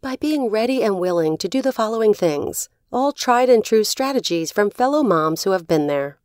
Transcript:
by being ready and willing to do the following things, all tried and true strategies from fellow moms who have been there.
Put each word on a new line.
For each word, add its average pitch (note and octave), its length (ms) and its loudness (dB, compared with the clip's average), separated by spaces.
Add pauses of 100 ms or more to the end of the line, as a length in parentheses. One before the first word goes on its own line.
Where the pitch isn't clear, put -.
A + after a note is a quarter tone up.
by C4 160 -8
being D4 320 -2
ready A#3 340 0
and G3 160 0
willing E3+ 380 0
to - 100 -6
do C4 140 -2
the C4 100 0
following A3 420 0
things, D3+ 540 -2 (240)
all C4+ 220 0
tried B3 360 2
and A#3 140 6
true A3 220 2
strategies G#3 680 -4
from G#3 180 0
fellow C#4 320 0
moms D#3+ 440 0
who G3 60 0
have F3+ 140 -2
been D#3 220 0
there. C#3+ 380 -4